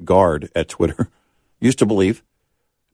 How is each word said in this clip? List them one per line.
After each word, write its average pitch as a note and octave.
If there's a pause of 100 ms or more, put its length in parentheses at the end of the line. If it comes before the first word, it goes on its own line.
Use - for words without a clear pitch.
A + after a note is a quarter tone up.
guard F2
at E2
Twitter - (260)
<laughs> -
used B2+
to -
believe G2+ (720)